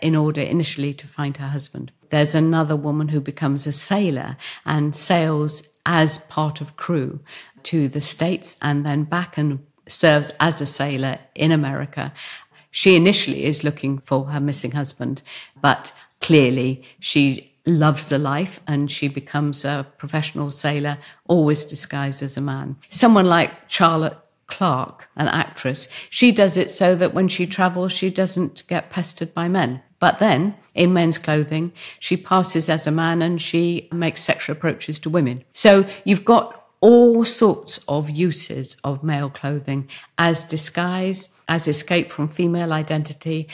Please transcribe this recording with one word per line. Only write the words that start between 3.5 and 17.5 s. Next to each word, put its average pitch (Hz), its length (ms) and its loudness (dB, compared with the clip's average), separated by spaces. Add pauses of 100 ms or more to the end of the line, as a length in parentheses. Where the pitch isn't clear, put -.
a 147 60 -2
sailor 170 640 -2 (280)
and 151 300 0
sails 156 800 0 (120)
as 160 360 2
part 151 400 -4
of 143 160 -12
crew 147 420 -4 (460)
to 151 240 0
the 147 120 -6
States - 600 -2
and 143 240 0
then 147 160 0
back 170 340 -4
and 147 220 0 (300)
serves 147 500 2
as 160 220 0
a 143 60 -4
sailor 135 520 -2 (160)
in 156 160 0
America. 139 600 -2 (600)
She 190 220 6
initially 143 500 4
is 143 200 0
looking 139 340 -4
for 135 280 -2
her 147 120 -6
missing 139 340 -2
husband, 135 500 -6 (380)
but - 320 0 (280)
clearly 131 640 4 (160)
she 139 520 0 (140)